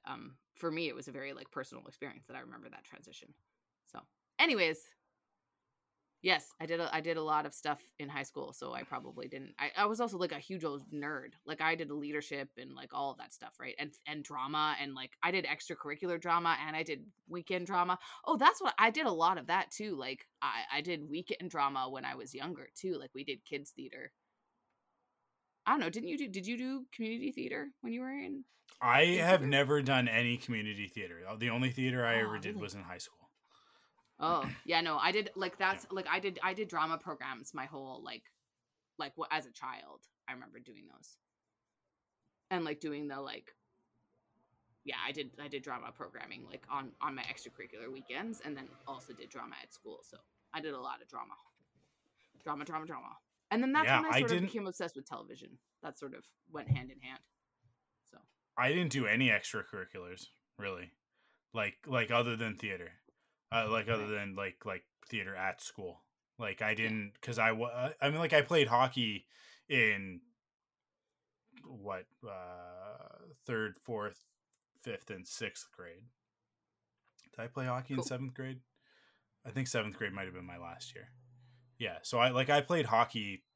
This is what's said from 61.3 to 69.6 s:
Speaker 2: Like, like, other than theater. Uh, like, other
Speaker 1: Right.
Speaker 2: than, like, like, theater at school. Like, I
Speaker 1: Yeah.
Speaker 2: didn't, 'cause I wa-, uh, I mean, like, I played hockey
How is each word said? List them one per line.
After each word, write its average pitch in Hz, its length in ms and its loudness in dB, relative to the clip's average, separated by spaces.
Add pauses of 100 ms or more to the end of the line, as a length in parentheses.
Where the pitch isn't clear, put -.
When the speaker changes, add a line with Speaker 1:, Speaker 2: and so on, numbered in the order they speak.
Speaker 2:
Like, 104 340 -2
like, 117 240 2
other 120 240 6
than 110 220 -2
theater. 92 360 -6 (580)
Uh, 113 180 2
like, 110 200 2
other 107 180 2
Speaker 1:
Right. 107 80 -2
Speaker 2:
than, 98 200 -4
like, 98 300 -6
like, 92 200 -6 (220)
theater 98 280 -4
at 92 260 -2
school. - 440 -12 (340)
Like, 104 220 -4
I 107 200 4
Speaker 1:
Yeah. 110 120 2
Speaker 2:
didn't, 104 280 -6
'cause 120 180 -2
I 113 140 8
wa-, 117 160 -2
uh, 123 320 -2
I 139 80 4
mean, 151 100 0
like, 165 140 2
I 147 100 10
played 147 240 6
hockey 120 600 4 (420)